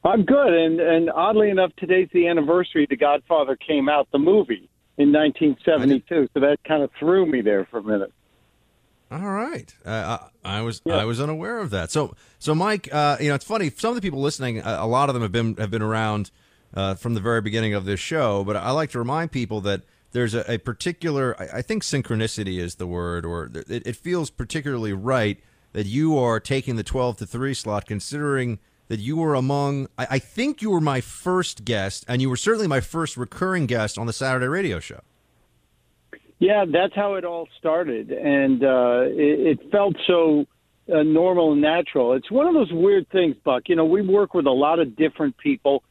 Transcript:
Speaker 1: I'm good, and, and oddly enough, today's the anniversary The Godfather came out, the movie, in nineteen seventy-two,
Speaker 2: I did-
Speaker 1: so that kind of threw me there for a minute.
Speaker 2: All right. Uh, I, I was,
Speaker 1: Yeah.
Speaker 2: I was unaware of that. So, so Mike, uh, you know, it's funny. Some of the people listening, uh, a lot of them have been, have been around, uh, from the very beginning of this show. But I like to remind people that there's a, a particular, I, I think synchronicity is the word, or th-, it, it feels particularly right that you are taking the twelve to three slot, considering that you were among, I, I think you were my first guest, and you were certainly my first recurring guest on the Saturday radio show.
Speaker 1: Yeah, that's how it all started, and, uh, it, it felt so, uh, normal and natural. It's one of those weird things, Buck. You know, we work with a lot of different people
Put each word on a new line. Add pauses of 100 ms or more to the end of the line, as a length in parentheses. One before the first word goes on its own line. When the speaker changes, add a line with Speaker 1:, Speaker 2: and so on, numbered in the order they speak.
Speaker 1:
I'm
good,
and,
and
oddly
enough,
today's
the
anniversary
The
Godfather
came
out,
the
movie, (300)
in
nineteen
seventy-two,
Speaker 2:
I
did-
Speaker 1:
so
that
kind
of
threw
me
there
for
a
minute. (1000)
Speaker 2:
All (100)
right. (140)
Uh, (260)
I,
I
was,
Speaker 1:
Yeah.
Speaker 2:
I
was
unaware
of
that.
So, (240)
so
Mike,
uh,
you
know,
it's
funny.
Some
of
the
people
listening,
uh,
a
lot
of
them
have
been,
have
been
around, (420)
uh,
from
the
very
beginning
of
this
show.
But
I
like
to
remind
people
that (300)
there's
a,
a
particular,
I,
I
think
synchronicity
is
the
word,
or
th-,
it,
it
feels
particularly
right (360)
that
you
are
taking
the
twelve
to
three
slot,
considering (300)
that
you
were
among, (100)
I,
I
think
you
were
my
first
guest,
and
you
were
certainly
my
first
recurring
guest
on
the
Saturday
radio
show. (1400)
Speaker 1:
Yeah,
that's
how
it
all (100)
started,
and,
uh,
it,
it
felt (140)
so, (460)
uh,
normal
and
natural.
It's
one
of
those
weird
things,
Buck.
You
know,
we
work
with
a
lot
of
different
people